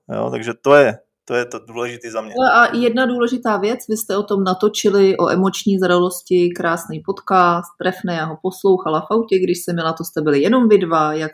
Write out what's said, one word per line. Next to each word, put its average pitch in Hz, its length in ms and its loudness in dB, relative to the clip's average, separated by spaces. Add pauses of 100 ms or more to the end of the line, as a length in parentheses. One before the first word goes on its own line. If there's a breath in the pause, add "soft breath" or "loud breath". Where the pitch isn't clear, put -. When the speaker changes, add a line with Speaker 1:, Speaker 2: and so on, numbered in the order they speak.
(140)
Speaker 1:
jo, 110 180 -4
takže 117 200 -8 (100)
to 139 140 6
je, 127 220 4 (300)
to 123 80 -8
je 120 100 -2
to 117 140 -12
důležité 117 520 -10
za 110 100 -6
mě. 110 120 -12 (220)
Speaker 2:
A 233 200 4
jedna 240 300 0
důležitá 240 520 -2
věc, 214 220 -2 (100)
vy 214 80 -2
jste 196 200 -6
o 208 60 -2
tom 196 200 -2
natočili, 190 760 2
o 170 120 2
emoční 190 500 0
zralosti, 180 760 0
krásný 165 500 -6
podcast, 175 640 0 (140)
trefné, 180 340 -4
já 160 100 -4
ho 156 180 -10
poslouchala 185 580 0
v - 100 -8
autě, 220 280 0
když 175 240 -2
jsem 175 140 -4
jela, 160 160 -2
to 160 100 -8
jste - 180 -6
byli 147 200 2
jenom 226 280 4
vy 208 80 6
dva, 160 360 0
jak 156 200 -6